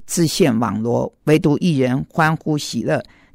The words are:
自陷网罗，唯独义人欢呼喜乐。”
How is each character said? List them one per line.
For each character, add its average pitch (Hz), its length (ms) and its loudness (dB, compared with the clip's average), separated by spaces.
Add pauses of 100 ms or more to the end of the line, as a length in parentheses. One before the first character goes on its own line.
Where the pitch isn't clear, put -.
自 175 200 0
陷 147 320 2
网 110 240 -2
罗， 120 320 -2 (120)
唯 151 120 4
独 147 200 2
义 165 220 0
人 131 300 0
欢 160 280 0
呼 151 200 -4
喜 120 260 -6
乐。” 143 200 -2 (320)